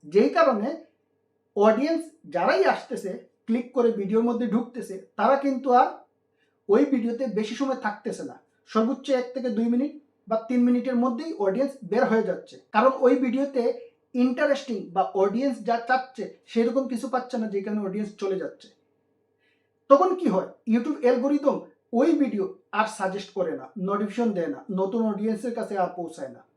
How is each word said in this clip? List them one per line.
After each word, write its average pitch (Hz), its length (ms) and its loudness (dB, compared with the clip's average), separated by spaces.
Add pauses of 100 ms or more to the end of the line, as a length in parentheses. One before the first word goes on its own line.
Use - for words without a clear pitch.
(140)
যেই 233 240 6
কারণে 247 300 4 (880)
অডিয়েন্স 240 460 4 (340)
যারাই 269 280 2 (100)
আসতেছে, 190 380 -8 (360)
ক্লিক 233 280 -2
করে 233 140 4 (100)
ভিডিওর 220 300 0
মধ্যে 240 240 -2
ঢুকতেছে, 233 420 -4 (240)
তারা 240 160 4 (100)
কিন্তু 269 220 -2 (140)
আর 262 60 4 (840)
ওই 226 140 6 (100)
ভিডিওতে 233 300 -2 (140)
বেশি 214 220 -4
সময় 269 260 -2
থাকতেছে 202 460 -8
না, - 40 -16 (340)
সর্বোচ্চ 226 380 0 (140)
এক 240 140 -6
থেকে 254 220 -4
দুই 233 160 0
মিনিট 269 200 0 (360)
বা 220 80 0 (120)
তিন 247 180 2
মিনিটের 247 360 2
মধ্যেই 262 280 -2 (140)
অডিয়েন্স 240 280 0 (180)
বের 233 200 4
হয়ে 220 180 2
যাচ্ছে, - 260 -8 (200)
কারণ 240 160 6 (140)
ওই 262 80 8 (100)
ভিডিওতে 262 400 -2 (600)
ইন্টারেস্টিং 262 520 0 (180)
বা 190 80 4 (200)
অডিয়েন্স 233 320 0 (120)
যা 233 100 2 (120)
চাচ্ছে 254 340 -2 (280)
সেরকম 240 400 2
কিছু 240 220 -6
পাচ্ছে 247 280 -4
না, 220 120 -4
যে 196 120 0
কারণে 214 220 -4
অডিয়েন্স 202 240 -6 (100)
চলে 190 220 -2
যাচ্ছে। - 240 -12 (1200)
তখন 330 200 8 (100)
কি 349 140 0
হয়? 190 160 0 (240)
YouTube 240 300 -2
অ্যালগরিদম 254 540 2 (420)
ওই 302 100 4 (120)
ভিডিও 214 240 -2 (340)
আর 220 80 2 (100)
সাজেস্ট 190 400 -6
করে 170 220 -2
না, - 60 -16 (240)
নোটিফিকেশন 208 480 -2
দেয় 160 180 -4
না, - 40 -14 (200)
নতুন 196 220 -2 (100)
অডিয়েন্সের 214 460 -4
কাছে 214 160 -8 (100)
আর 175 140 -2
পৌঁছায় 156 380 -10
না 117 60 -20 (160)